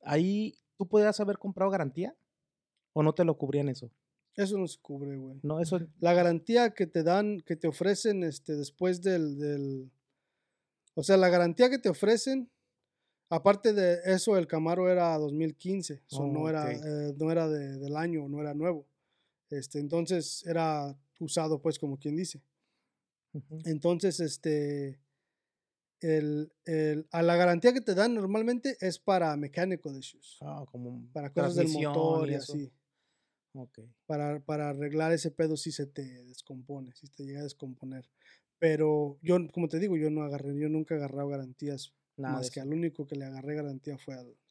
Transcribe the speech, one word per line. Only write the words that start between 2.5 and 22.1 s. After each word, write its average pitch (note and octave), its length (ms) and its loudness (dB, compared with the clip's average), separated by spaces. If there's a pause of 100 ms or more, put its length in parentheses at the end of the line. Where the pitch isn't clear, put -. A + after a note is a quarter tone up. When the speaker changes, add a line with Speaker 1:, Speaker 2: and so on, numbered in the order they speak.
Speaker 1:
¿O D#3 100 2
no D3+ 120 6
te F3+ 100 2
lo D#3+ 140 2
cubrían C#3+ 300 0
eso? B2 220 -8 (460)
Speaker 2:
Eso G3 220 0
no F3+ 100 -2
se - 120 -14
cubre, C#3 360 -8
güey. C3+ 260 -12
Speaker 1:
No, D#3 180 -2
eso E3+ 200 0 (180)
Speaker 2:
La E3+ 140 4
garantía F3+ 640 4
que F#3 120 0
te E3 160 0
dan, G3 380 2
que E3 160 -6
te E3+ 120 -4
ofrecen, F#3+ 540 0
este, D3+ 340 -4
después F3+ 460 -2
del, D#3+ 360 0
del, C#3 520 -4 (1040)
o D3+ 80 -2
sea, G3 140 6
la F#3 140 8
garantía F3 400 6
que C4 80 0
te A3 100 0
ofrecen, A#3 640 2 (800)
aparte G3+ 420 4
de F3+ 320 4
eso, F#3+ 320 4
el E3+ 100 4
Camaro E3+ 420 0
era F3 300 4
dos D3 140 -2
mil D#3 240 -2
quince, F3+ 500 -6
so, C#3 180 -6
Speaker 1:
Oh, C#3+ 80 -2
Speaker 2:
no D#3 160 0
era, D#3 180 0
Speaker 1:
ok. D3 40 -2
Speaker 2:
eh, D3 480 -4
no D#3 140 0
era E3 160 2
de, C#3 300 -4
del C#3 180 -6
año, D#3+ 320 -2
no D3 120 -6
era D3 140 -6
nuevo. D#3 320 -2 (640)
Este, C#3+ 300 -6
entonces, E3 680 -2
era D#3 500 -2 (220)
usado, D#3 420 -2
pues, D#3+ 200 -2
como C#3 180 -6
quien D3 160 -6